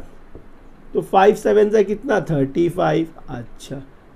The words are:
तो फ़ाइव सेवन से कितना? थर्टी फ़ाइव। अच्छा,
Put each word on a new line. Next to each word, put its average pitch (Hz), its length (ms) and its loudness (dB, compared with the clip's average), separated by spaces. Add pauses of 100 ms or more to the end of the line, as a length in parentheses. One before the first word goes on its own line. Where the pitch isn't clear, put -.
(920)
तो 185 80 -2
फ़ाइव 196 340 4
सेवन 208 340 2
से 214 140 2
कितना? 208 380 -2
थर्टी 151 480 0
फ़ाइव। 165 380 0 (220)
अच्छा, 131 520 -14 (340)